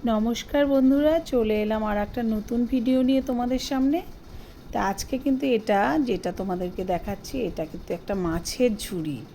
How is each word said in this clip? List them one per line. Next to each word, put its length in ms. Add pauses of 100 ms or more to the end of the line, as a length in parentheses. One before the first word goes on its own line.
নমস্কার 600
বন্ধুরা, 520
চলে 440
এলাম 220
আর 120
একটা 260
নতুন 420
ভিডিও 380
নিয়ে 200
তোমাদের 360
সামনে। 440 (720)
তা 100
আজকে 360
কিন্তু 280
এটা 600
যেটা 260
তোমাদেরকে 520
দেখাচ্ছি, 580
এটা 220
কিন্তু 300
একটা 200
মাছের 640
ঝুড়ি। 420 (160)